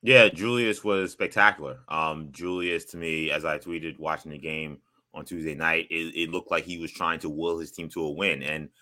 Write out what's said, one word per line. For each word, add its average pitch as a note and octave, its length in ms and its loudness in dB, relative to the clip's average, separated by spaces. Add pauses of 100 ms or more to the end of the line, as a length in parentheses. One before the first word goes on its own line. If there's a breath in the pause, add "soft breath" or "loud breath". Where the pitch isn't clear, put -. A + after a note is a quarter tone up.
Yeah, A#2+ 260 10
Julius A2 540 0
was F#2+ 280 2
spectacular. F2+ 680 2 (100)
Um, D#2 420 -4
Julius, F2 540 -4
to - 120 -16
me, D#2+ 340 -4
as D2+ 120 -2
I D#2 140 -2
tweeted D#2+ 400 -8
watching D#2 340 -6
the D2 60 -12
game, D#2 400 -8 (360)
on D#2 120 -12
Tuesday D#2+ 300 -6
night, E2 340 0
it, E2 260 -6
it E2 140 -2
looked E2+ 220 -4
like E2 120 0
he F2 140 -8
was E2 140 -8
trying E2 280 -2
to D#2+ 100 -6
will E2 280 -2
his E2 140 -10
team E2 180 -10
to E2+ 140 -6
a D2+ 80 -4
win. D#2 320 0
And, D2+ 260 -6 (120)